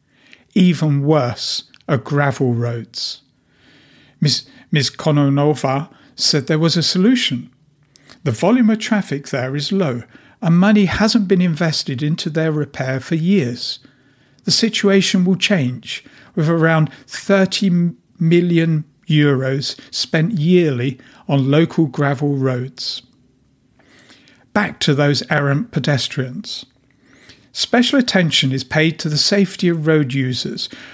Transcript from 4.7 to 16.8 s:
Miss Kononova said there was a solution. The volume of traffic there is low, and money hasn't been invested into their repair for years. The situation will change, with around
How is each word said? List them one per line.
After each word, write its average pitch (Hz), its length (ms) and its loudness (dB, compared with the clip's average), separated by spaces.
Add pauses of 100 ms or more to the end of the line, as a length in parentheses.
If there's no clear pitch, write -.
Miss 147 180 0
Kononova 143 1000 0 (260)
said - 320 0
there 156 120 0
was 160 160 2
a 165 80 0
solution. 196 680 0 (760)
The 139 60 0
volume 214 380 2
of 220 100 0
traffic 185 500 -4
there 131 260 -4
is 147 160 -4
low, 147 320 -2 (380)
and 170 180 4
money 208 260 4
hasn't 208 440 0
been 185 120 4
invested 151 600 -2
into 151 260 -4
their 160 220 -2
repair 139 480 -4
for 165 160 -4
years. 156 640 -2 (640)
The - 80 -2
situation 196 720 2
will 185 140 2
change, 139 640 -2 (320)
with 156 140 0
around 160 420 2 (160)